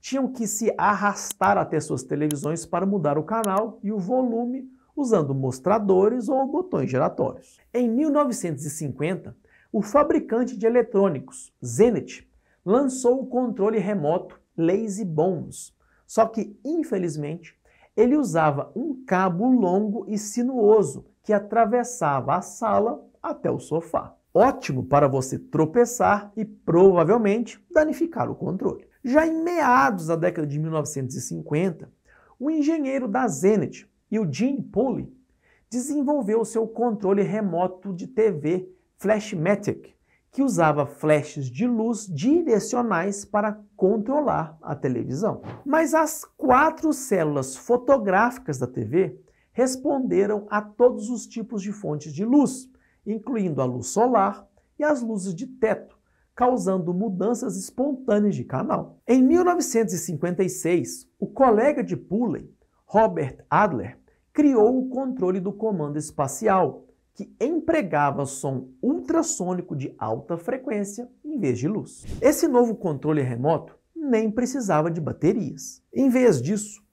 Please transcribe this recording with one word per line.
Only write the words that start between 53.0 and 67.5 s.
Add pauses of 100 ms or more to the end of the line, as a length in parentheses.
incluindo
a
luz
solar (300)
e
as
luzes
de
teto, (400)
causando
mudanças
espontâneas
de
canal.
Em
mil
novecentos
e
cinquenta
e
seis, (100)
o
colega
de
Pooley, (340)
Robert
Adler, (340)
criou
o
controle
do
comando
espacial, (280)
que
empregava